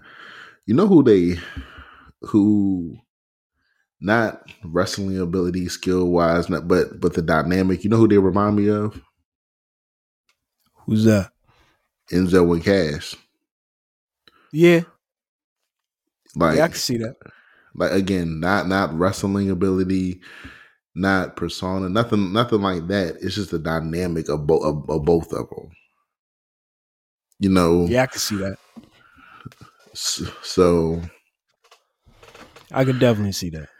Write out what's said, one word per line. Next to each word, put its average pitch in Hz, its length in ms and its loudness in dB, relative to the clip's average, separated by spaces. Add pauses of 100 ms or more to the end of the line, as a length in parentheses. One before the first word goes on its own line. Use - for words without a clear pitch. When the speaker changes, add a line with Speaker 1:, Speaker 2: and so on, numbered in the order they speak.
(680)
Speaker 1:
you 104 80 0
know 196 140 4
who 160 160 8
they, 90 340 4 (840)
who, 98 720 0 (1040)
not 110 420 -2 (220)
wrestling 95 560 -4
ability, 90 480 -2
skill 92 380 -2
wise, 85 440 2
not, 82 160 -4
but, 87 340 0
but 87 140 0
the 90 80 -2
dynamic. 85 640 0
You 101 60 0
know 113 60 2
who 113 120 6
they 101 100 6
remind 101 380 2
me 101 140 2
of? 104 300 -4 (1900)
Speaker 2:
Who's 110 180 2
that? 104 260 4 (840)
Speaker 1:
Enzo 87 420 4
and 82 100 -2
Cass. 85 520 -2 (1400)
Speaker 2:
Yeah. 170 300 6 (1500)
Speaker 1:
Like, - 220 2
Speaker 2:
Yeah, 156 60 2
I 165 40 2
can - 80 -14
see - 220 -6
that. 113 180 -10 (580)
Speaker 1:
like, 87 180 -2
again, 90 480 -2
not, 90 280 0
not 95 280 0
wrestling 98 540 -2
ability, 92 720 -2 (720)
not 92 420 -2
persona, 92 520 -6
nothing, 104 440 -2
nothing 113 300 0
like 92 260 -4
that. 95 320 -2
It's 95 160 -8
just 101 140 -8
the 85 80 -4
dynamic 80 680 -6
of 73 180 -4
bo-, 78 140 4
of, 76 300 -4
of 78 140 -4
both 85 280 0
of 60 240 -8
'em. - 140 -18 (1700)
You 98 100 2
know? 87 360 4
Speaker 2:
Yeah, 123 180 2
I - 20 -4
can - 140 -10
see - 160 -6
that. 98 200 -8 (1400)
Speaker 1:
S-, - 300 -8 (200)
so 85 580 2 (1700)
Speaker 2:
I 131 120 0
could 131 140 0
definitely 107 340 2
see 90 180 -8
that. 78 180 -12 (120)